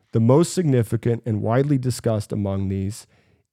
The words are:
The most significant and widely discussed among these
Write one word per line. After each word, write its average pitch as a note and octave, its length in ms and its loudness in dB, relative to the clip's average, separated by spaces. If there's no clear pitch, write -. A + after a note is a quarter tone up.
The A#2 80 2
most C3+ 340 4
significant B2 720 0
and G#2+ 160 -2
widely C3+ 340 2
discussed A#2+ 560 -2
among G2 360 -2
these G2 380 -6